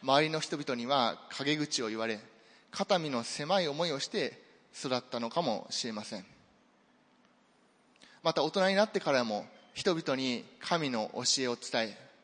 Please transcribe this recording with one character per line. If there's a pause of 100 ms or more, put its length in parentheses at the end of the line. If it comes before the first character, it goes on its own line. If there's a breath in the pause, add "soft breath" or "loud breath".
周
り
の
人
々
に
は (120)
陰
口
を
言
わ
れ、 (520 loud breath)
肩
身
の
狭
い
思
い
を
し
て (320)
育
っ
た
の
か
も
し
れ
ま
せ
ん。 (2000 loud breath)
ま
た
大
人
に
な
っ
て
か
ら
も、 (280)
人
々
に (140)
神
の
教
え
を
伝
え (260)